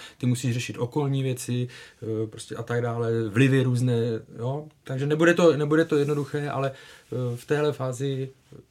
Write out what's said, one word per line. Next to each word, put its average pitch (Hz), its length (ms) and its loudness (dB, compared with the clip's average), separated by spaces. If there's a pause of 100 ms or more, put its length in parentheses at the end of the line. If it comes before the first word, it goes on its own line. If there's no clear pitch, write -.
(180)
Ty - 80 -4
musíš 123 280 0
řešit 120 240 -6
okolní 135 440 -2
věci, 123 460 -4 (340)
eh, 110 240 -4
prostě - 300 -14
a 117 60 -8
tak 120 200 -2
dále, 117 460 -2
vlivy 127 340 4
různé, 123 320 2 (440)
jo. 139 280 -6 (180)
Takže 135 220 -4
nebude 160 280 6
to, 170 220 6
nebude 151 280 4
to 160 120 0
jednoduché, 147 540 -2
ale, 135 220 -2 (400)
eh, 120 240 -4
v - 80 -14
téhle 147 280 2
fázi 131 560 -4 (420)